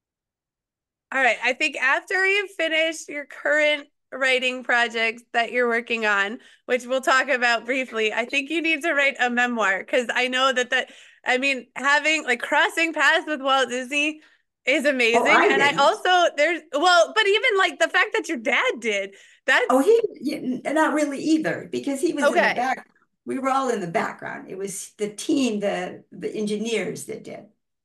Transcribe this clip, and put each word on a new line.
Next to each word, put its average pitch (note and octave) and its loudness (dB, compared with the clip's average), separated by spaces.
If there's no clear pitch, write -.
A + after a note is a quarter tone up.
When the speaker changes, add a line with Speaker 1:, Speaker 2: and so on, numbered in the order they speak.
Speaker 1:
All C4+ 0
right. A3+ 2
I B3 0
think D4+ -4
after E4+ 0
you G4 2
finish D#4+ -2
your D4 -10
current D4 0
writing B3+ -2
project A#3 0
that A#3 0
you're B3 0
working A#3 -2
on, G3+ 0
which B3 -2
we'll C4 -4
talk C4 2
about A#3+ 0
briefly, A3+ -2
I A3+ -4
think C#4 -4
you E4 -2
need D#4+ -2
to E4 0
write C#4 0
a B3 0
memoir, A#3 0
'cause B3 0
I B3 0
know C4 2
that, B3 -2
that, B3+ -2
I B3 2
mean, C4 -2
having, D4 2
like, B3 -2
crossing E4 0
paths D#4 2
with D4+ -4
Walt C4+ 2
Disney D4 -4
is C#4+ 0
amazing. A#3+ 2
Speaker 2:
Oh, - 0
I D4 6
Speaker 1:
And C4+ 2
I C#4+ 4
Speaker 2:
didn't. B3 2
Speaker 1:
also, F4 4
there's, D#4+ 0
well, E4+ 4
but G#4+ 2
even, A4 2
like, F4 0
the E4 2
fact G4 0
that E4+ -4
your D#4+ -4
dad C4+ -2
did, G3+ -4
that's D#4 2
Speaker 2:
Oh, C4 4
he, A4+ 6
yeah, C4 -6
n-, B3 -6
not D4+ 2
really C#4+ -2
either, D4+ -2
because C4 -4
he E4+ 0
was C#4+ -2
in C#4+ 4
the E4+ 2
Speaker 1:
Okay. G#3+ 2
Speaker 2:
back. B3 -4
We B3 -4
were C4 -2
all C4 0
in G#3+ -2
the F3 -6
background. - -6
It F#3 -14
was G3 -10
the G#3 -6
team, A#3+ -2
the, F#3 -4
the - -8
engineers G#3 -4
that - -12
did. - -16